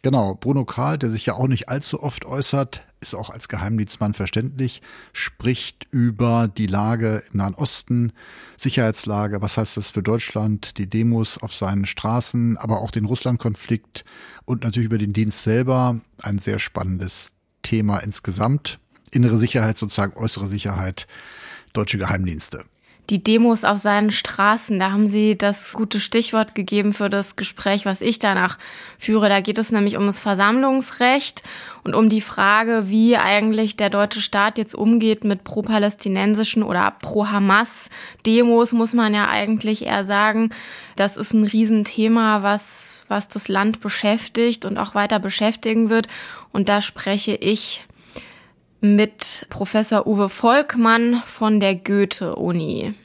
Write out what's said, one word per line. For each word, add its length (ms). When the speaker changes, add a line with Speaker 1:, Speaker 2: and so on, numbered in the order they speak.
Speaker 1:
Genau, 340
Bruno 280
Kahl, 340
der 120
sich 160
ja 80
auch 140
nicht 200
allzu 320
oft 240
äußert, 600
ist 160
auch 140
als 180
Geheimdienstmann 680
verständlich, 640
spricht 800
über 560
die 220
Lage 640
im 60
Nahen 180
Osten, 560
Sicherheitslage, 880
was 160
heißt 180
das 140
für 140
Deutschland, 760
die 100
Demos 500
auf 140
seinen 320
Straßen, 720
aber 240
auch 120
den 140
Russland-Konflikt 1000
und 180
natürlich 240
über 120
den 140
Dienst 300
selber. 580
Ein 160
sehr 220
spannendes 720
Thema 340
insgesamt. 800
Innere 280
Sicherheit 380
sozusagen, 400
äußere 300
Sicherheit, 640
deutsche 260
Geheimdienste. 680
Speaker 2:
Die 140
Demos 400
auf 140
seinen 320
Straßen, 680
da 140
haben 160
Sie 300
das 340
gute 260
Stichwort 560
gegeben 380
für 160
das 280
Gespräch, 500
was 160
ich 160
danach 400
führe. 320
Da 100
geht 160
es 160
nämlich 240
um 80
das 160
Versammlungsrecht 1200
und 100
um 160
die 100
Frage, 720
wie 260
eigentlich 600
der 100
deutsche 320
Staat 380
jetzt 160
umgeht 500
mit 180
pro-palästinensischen 1200
oder 380
Pro-Hamas-Demos, 1700
muss 180
man 220
ja 120
eigentlich 600
eher 180
sagen. 460
Das 200
ist 160
ein 120
Riesenthema, 960
was, 680
was 200
das 200
Land 320
beschäftigt 840
und 100
auch 180
weiter 240
beschäftigen 680
wird. 200
Und 160
da 140
spreche 540
ich 500
mit 720
Professor 560
Uwe 220
Volkmann 960
von 340
der 160
Goethe-Uni. 1200